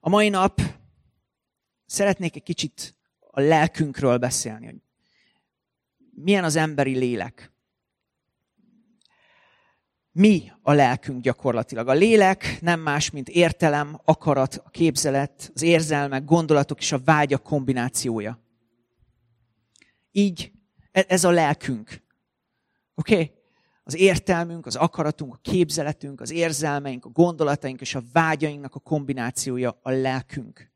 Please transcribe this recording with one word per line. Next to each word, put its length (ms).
A 80
mai 200
nap 320
szeretnék 500
egy 60
kicsit 540
a 200
lelkünkről 800
beszélni, 480
hogy 140
milyen 300
az 120
emberi 420
lélek. 540
Mi 400
a 100
lelkünk 500
gyakorlatilag? 680
A 40
lélek 680
nem 200
más, 300
mint 180
értelem, 760
akarat, 500
a 60
képzelet, 840
az 80
érzelmek, 600
gondolatok 540
és 140
a 120
vágyak 380
kombinációja. 1000
Így, 420
e-, 180
ez 160
a 60
lelkünk. 760
Oké? 340
Az 120
értelmünk, 720
az 100
akaratunk, 580
a 80
képzeletünk, 800
az 100
érzelmeink, 760
a 40
gondolataink 720
és 140
a 80
vágyainknak 640
a 60
kombinációja 1040
a 80
lelkünk. 840